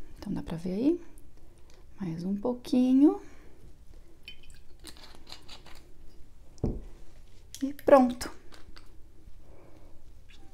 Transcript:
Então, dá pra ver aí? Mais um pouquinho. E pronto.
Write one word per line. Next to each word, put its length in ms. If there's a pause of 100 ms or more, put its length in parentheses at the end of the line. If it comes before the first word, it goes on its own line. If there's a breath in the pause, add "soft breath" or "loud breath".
(160)
Então, 160
dá 100
pra 140
ver 160
aí? 320 (960 loud breath)
Mais 220
um 140
pouquinho. 840 (4000 loud breath)
E 120 (100)
pronto. 460 (2250 soft breath)